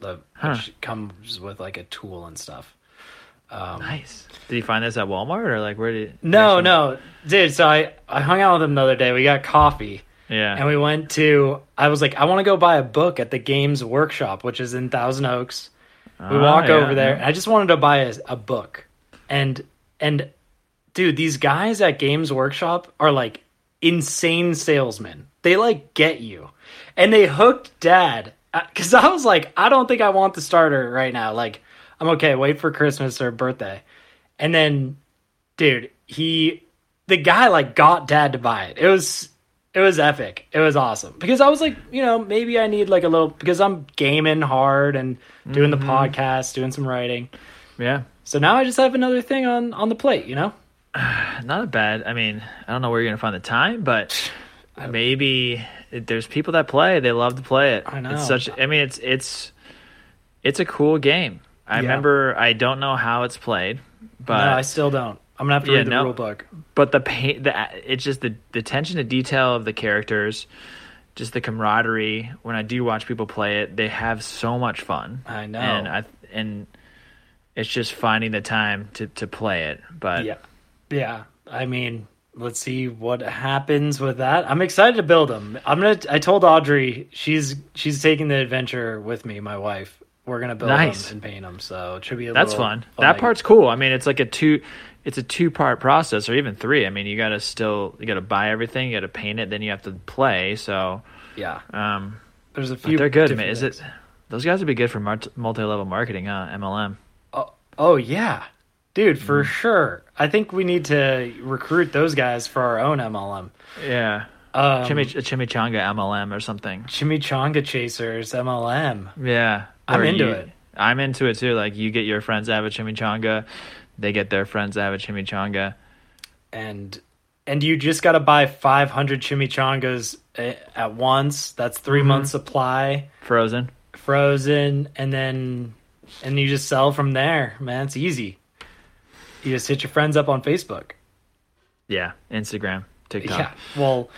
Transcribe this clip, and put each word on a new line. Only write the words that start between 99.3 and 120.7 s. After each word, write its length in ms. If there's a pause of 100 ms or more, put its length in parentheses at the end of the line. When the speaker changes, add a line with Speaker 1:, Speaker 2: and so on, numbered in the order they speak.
Speaker 2:
it, 100
then 120
you 80
have 120
to 100
play. 640
So, 460 (340)
Speaker 1:
Yeah. 240 (120)
Speaker 2:
um, 480 (340)
Speaker 1:
There's 160
a 40
Speaker 2:
but 80
Speaker 1:
few 160
Speaker 2:
they're 100
good, 200
Speaker 1:
different 120
Speaker 2:
man. 80
Is 120
Speaker 1:
things. 200
Speaker 2:
it, 40 (440)
those 160
guys 160
would 80
be 60
good 160
for 100
mult-, 360
multi-level 500
marketing, 400
huh? 260
M 100
L 160
M. 200 (340)
Speaker 1:
Oh, 200 (260)
oh, 180
yeah. 480 (480)
Dude, 280
for 220
Speaker 2:
Mm. 40
Speaker 1:
sure. 560 (160)
I 100
think 240
we 120
need 220
to 460 (100)
recruit 500
those 220
guys 320
for 160
our 160
own 220
M 160
L 200
M. 140 (340)
Speaker 2:
Yeah. 420 (260)
Speaker 1:
Um, 320
Speaker 2:
Chimich-, 320
a 60
chimichanga 580
M 180
L 160
M 180
or 80
something. 440
Speaker 1:
Chimichanga 800
Chasers 720
M 140
L 200
M. 400 (120)
Speaker 2:
Yeah. 440 (240)
Speaker 1:
I'm 140
Speaker 2:
Or 20
Speaker 1:
into 220
Speaker 2:
you 40
Speaker 1:
it. 200 (260)